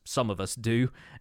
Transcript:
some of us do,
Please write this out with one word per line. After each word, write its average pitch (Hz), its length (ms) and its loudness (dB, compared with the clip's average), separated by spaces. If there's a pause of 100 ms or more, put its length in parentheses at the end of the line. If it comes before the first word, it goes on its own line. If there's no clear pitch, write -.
some 123 240 0
of 95 100 -2
us 95 160 -4
do, 117 360 2 (300)